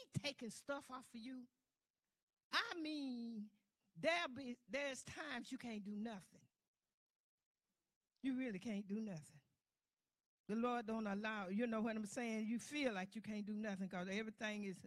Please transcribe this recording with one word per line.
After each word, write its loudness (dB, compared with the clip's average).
taking 0
stuff -4
off -8
of -8
you, -6
I 2
mean, -2
there 6
be, -6
there's -2
times -6
you -4
can't -4
do -6
nothing. -6
You 2
really 0
can't 0
do 2
nothing. -4
The 4
Lord 4
don't 2
allow, 2
you 6
know 4
what 4
I'm 0
saying? 2
You 2
feel 2
like 0
you -4
can't -2
do -2
nothing 0
'cause -2
everything 0
is, -2